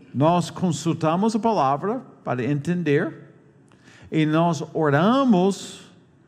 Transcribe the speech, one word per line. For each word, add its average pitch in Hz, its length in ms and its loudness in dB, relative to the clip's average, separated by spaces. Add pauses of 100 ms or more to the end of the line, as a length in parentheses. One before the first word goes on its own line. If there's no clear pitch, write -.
(140)
nós 165 360 2
consultamos 165 840 -2
a 220 40 0
palavra 190 600 0 (240)
para 127 200 -4
entender, 156 880 -2 (840)
e 156 140 2
nós 160 380 0 (100)
oramos 190 1080 2 (460)